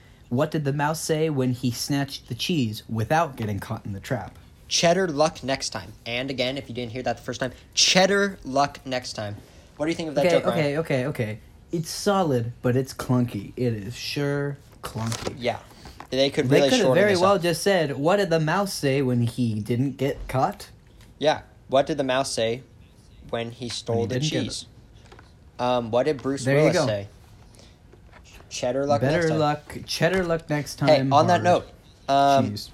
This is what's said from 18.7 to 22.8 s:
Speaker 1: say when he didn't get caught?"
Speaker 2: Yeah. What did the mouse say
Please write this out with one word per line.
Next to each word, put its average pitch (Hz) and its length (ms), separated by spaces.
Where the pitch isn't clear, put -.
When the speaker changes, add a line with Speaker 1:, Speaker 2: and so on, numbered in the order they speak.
Speaker 1:
say 139 300
when 123 200
he 113 360
didn't 123 380
get - 300
caught?" 135 420
Speaker 2:
Yeah. 143 220
What 139 180
did 156 120
the 139 60
mouse 131 280
say 117 320